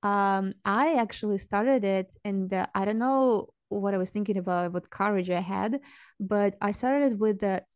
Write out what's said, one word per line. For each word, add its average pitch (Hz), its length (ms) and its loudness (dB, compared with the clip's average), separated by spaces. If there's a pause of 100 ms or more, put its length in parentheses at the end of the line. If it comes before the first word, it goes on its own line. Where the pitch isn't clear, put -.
um, 196 500 2 (140)
I 262 300 2
actually 214 420 0
started 220 460 0
it, 190 300 0 (100)
and, 196 280 -2
uh, 190 220 0
I 196 100 0
don't 214 140 0
know 254 560 2 (160)
what 202 240 -2
I 190 40 0
was 185 120 -2
thinking 208 260 -2
about, 180 380 -2
what 180 160 -6
courage 196 400 -2
I 175 100 0
had, 196 400 -2 (400)
but 202 400 0
I 202 120 -2
started 262 480 0
with 214 220 0
a 190 220 -2 (120)